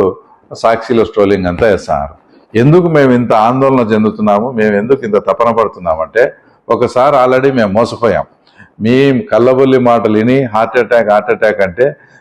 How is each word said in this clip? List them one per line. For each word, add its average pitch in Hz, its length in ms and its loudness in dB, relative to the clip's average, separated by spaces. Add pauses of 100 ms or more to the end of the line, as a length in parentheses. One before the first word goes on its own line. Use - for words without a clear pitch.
(540)
సాక్షిలో 113 500 0
స్ట్రోలింగ్ 98 420 0
అంతా 87 200 -2
వేస్తున్నారు. 73 480 -2 (400)
ఎందుకు 156 340 2
మేము 143 240 2
ఇంత 120 200 0
ఆందోళన 127 500 2 (100)
చెందుతున్నాము, 107 600 0
మేము 107 240 0
ఎందుకు 120 280 -2
ఇంత 104 120 -2
తపన 101 340 0
పడుతున్నామంటే, 98 760 -2 (440)
ఒకసారి 123 480 0
already 131 360 2
మేము 113 200 0
మోసపోయాం. 107 520 -2 (560)
మీ 110 140 0 (260)
కల్లబొల్లి 131 580 2
మాటలు 117 400 0
విని 123 260 0
హార్ట్ 113 340 -4
అటాక్, 117 320 0
హార్ట్ 104 200 0
అటాక్ 107 300 0
అంటే 98 260 -2 (340)